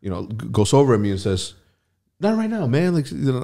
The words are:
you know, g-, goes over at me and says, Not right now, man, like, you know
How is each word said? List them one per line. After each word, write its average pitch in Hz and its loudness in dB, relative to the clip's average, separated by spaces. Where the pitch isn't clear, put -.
you 104 -8
know, 95 -6
g-, 110 -8
goes 104 2
over 135 6
at 107 4
me 104 0
and 95 -2
says, 95 -2
Not 214 0
right 220 -2
now, 214 -2
man, 160 2
like, 143 -2
you 131 -2
know 127 -2